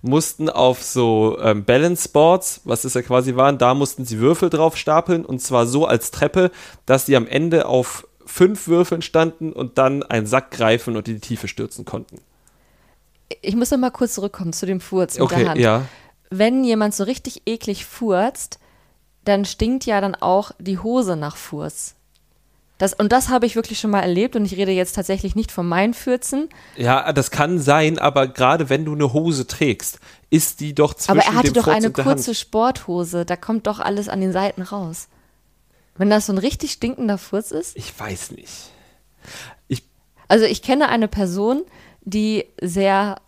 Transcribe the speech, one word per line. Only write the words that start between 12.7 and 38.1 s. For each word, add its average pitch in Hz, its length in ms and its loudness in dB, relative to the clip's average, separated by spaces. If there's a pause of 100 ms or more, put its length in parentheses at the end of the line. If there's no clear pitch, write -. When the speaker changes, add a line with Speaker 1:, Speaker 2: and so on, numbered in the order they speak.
Speaker 2:
Ich 196 160 -4
muss 247 140 0
noch 277 80 2
mal 247 120 0
kurz 247 240 -2
zurückkommen 190 380 -6
zu - 140 -6
dem 190 140 -2
Furz 185 340 -2
mit - 80 0
Speaker 1:
Okay, 127 180 2
Speaker 2:
der - 100 4
Hand. 147 100 -2
Speaker 1:
ja. 117 220 4 (460)
Speaker 2:
Wenn 226 340 2
jemand 220 320 0
so 196 100 -2
richtig 254 420 -8
eklig 220 400 -6
furzt, 214 720 -2 (680)
dann 202 200 2
stinkt 240 420 -2
ja 208 140 2
dann 196 140 -2
auch 196 440 0
die 185 200 -4
Hose 214 380 0
nach 147 200 -8
Furz. - 580 -12 (840)
Das, 190 140 0
und 214 180 0
das 254 200 4
habe 247 160 2
ich 220 100 -2
wirklich 226 240 -6
schon 214 100 -2
mal 202 120 2
erlebt 185 340 0
und 208 80 0
ich 190 120 -4
rede 190 140 -2
jetzt 185 260 0
tatsächlich 190 380 -4
nicht 220 160 -4
von 175 160 -4
meinen 190 280 0
Fürzen. 269 560 -4 (260)
Speaker 1:
Ja, 127 380 2
das 135 160 0
kann 165 280 0
sein, 156 400 4
aber 139 300 2
gerade 131 400 2
wenn 139 160 0
du 151 80 -4
eine 147 220 0
Hose 151 320 0
trägst, - 520 -2 (300)
ist - 320 0
die 151 140 -8
doch 147 180 2
zwischen - 260 -2
Speaker 2:
Aber - 80 4
er 214 80 0
hatte 240 140 4
Speaker 1:
dem - 60 0
Speaker 2:
doch 233 100 2
Speaker 1:
Furz 156 120 4
Speaker 2:
eine 220 100 0
Speaker 1:
und 220 100 -2
der 135 80 0
Hand. 269 120 4
Speaker 2:
kurze 214 180 -4
Sporthose, 175 880 -2
da 175 120 -4
kommt 220 300 -4
doch 208 140 -4
alles 202 300 -4
an 196 100 -4
den 190 120 -2
Seiten 190 280 -2
raus. 180 480 -10 (880)
Wenn 202 140 2
das 214 160 2
so 208 80 -4
ein 190 40 0
richtig 277 340 -4
stinkender 233 440 -4
Furz 196 340 -6
ist? 330 280 -8
Speaker 1:
Ich - 200 -16
weiß - 340 -12